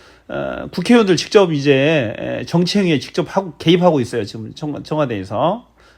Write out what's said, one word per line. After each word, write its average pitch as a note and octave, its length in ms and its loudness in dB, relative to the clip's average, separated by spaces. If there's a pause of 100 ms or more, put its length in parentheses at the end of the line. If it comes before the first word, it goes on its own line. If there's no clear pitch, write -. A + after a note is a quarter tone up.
(300)
어, - 420 -8
국회의원들 F#3+ 460 4
직접 F#3+ 360 4
이제, C#3 640 2
에, B2 260 -6
정치 F3 340 0
행위에 E3+ 200 2
직접 - 380 -6
하고, F#3+ 220 -2
개입하고 E3+ 420 4
있어요, A#2 240 -4
지금 A2 300 -12
청-, D3 280 -10
청와대에서. C3 920 -4 (260)